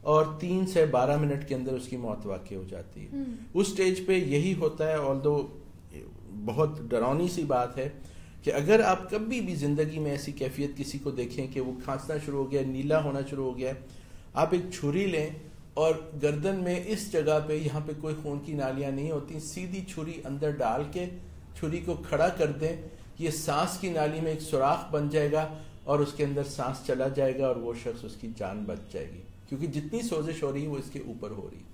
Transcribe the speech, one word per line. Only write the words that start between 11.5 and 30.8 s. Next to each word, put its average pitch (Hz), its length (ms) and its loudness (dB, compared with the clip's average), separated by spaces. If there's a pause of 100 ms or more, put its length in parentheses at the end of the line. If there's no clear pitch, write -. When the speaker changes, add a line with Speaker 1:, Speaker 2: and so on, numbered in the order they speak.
Speaker 1:
کہ 135 80 -2
وہ 127 100 -2 (120)
کھانسنا 139 320 -4 (100)
شروع 139 180 0
ہو 135 80 -2
گیا، 139 100 4
نیلا 139 420 2
ہونا 139 160 0 (100)
شروع 135 160 -4
ہو 127 120 -2
گیا، 127 160 -2 (600)
آپ 156 180 4
ایک 175 100 4 (100)
چھری 151 340 0
لیں 156 240 0 (440)
اور 160 220 4 (260)
گردن 151 340 2
میں 180 300 0
اس 208 260 -2
جگہ 151 360 4
پہ، 151 60 0
یہاں 151 320 0
پہ 156 60 -4 (100)
کوئی 156 220 -2
خون 143 220 -2
کی 156 80 -4
نالیاں 139 380 0
نہیں 143 200 -2
ہوتی، 151 280 -4
سیدھی 185 480 -6
چھری 160 380 -6
اندر 143 240 0
ڈال 131 420 2
کے 180 140 -2 (540)
چھری 165 200 0
کو 175 140 -2 (160)
کھڑا 160 180 6
کر 165 240 2
دیں، 156 240 0 (440)
یہ 165 100 0
سانس 151 480 0
کی 190 120 -2
نالی 156 320 2
میں 160 100 2
ایک 156 100 -2
سوراخ 139 500 2
بن 147 180 2
جائے 147 220 4
گا 156 260 2 (260)
اور 143 160 4
اس 143 140 4
کے 151 100 0
اندر 143 200 2
سانس 135 340 -2 (100)
چلا 131 200 2
جائے 135 320 4
گا 135 80 4
اور 123 80 4
وہ 117 180 -2 (100)
شخص، 117 220 -6
اس 101 160 -10
کی 117 60 -8 (100)
جان 104 260 -4
بچ 92 300 -6
جائے 82 200 -6
گی، 90 80 -12 (280)
کیونکہ 139 180 -2
جتنی 147 340 -2
سوزش 160 420 -2
ہو 135 100 0
رہی 143 100 -2
ہے 151 40 -2
وہ 143 100 -2
اس - 160 -8